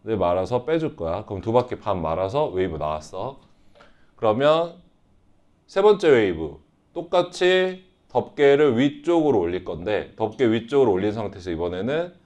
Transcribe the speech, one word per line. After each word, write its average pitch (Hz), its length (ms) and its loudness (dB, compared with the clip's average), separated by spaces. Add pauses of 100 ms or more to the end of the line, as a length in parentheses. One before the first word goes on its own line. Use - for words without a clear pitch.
(120)
말아서 92 520 0
빼줄 160 320 -2
거야. 85 280 -6
그럼 98 160 -8
두 113 120 -4
바퀴 117 240 0
반 95 260 -4
말아서 95 460 -2
웨이브 90 280 -4
나왔어. 78 640 -8 (760)
그러면 147 580 0 (920)
세 196 160 -2
번째 202 260 6
웨이브, 85 500 2 (340)
똑같이 185 920 0 (260)
덮개를 143 680 2
위쪽으로 151 600 2
올릴 87 240 -4
건데, 87 520 -6
덮개 110 340 0
위쪽으로 117 420 2
올린 101 200 -2
상태에서 98 380 -10
이번에는 98 640 -4 (140)